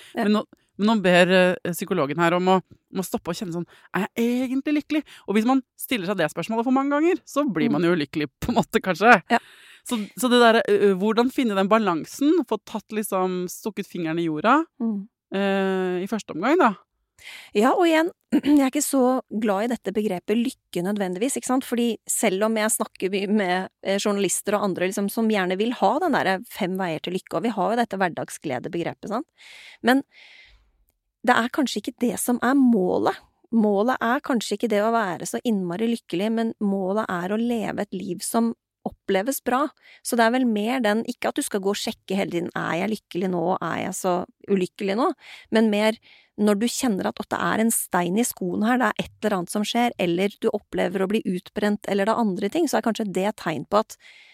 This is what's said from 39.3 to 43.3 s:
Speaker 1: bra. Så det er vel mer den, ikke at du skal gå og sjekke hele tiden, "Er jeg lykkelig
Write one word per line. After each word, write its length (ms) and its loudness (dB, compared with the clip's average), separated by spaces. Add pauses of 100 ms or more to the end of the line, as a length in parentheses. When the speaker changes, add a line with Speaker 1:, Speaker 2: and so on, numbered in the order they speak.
Speaker 1:
bra. 240 0 (360)
Så 120 -6
det 100 6
er 60 4
vel 140 2
mer 360 0
den, 240 0
ikke 240 -6
at 60 -4
du 60 -2
skal 180 -2
gå 100 -2
og 100 -2
sjekke 360 -6
hele 160 -2
tiden, 240 -2
"Er 240 -2
jeg 160 -2
lykkelig 360 -4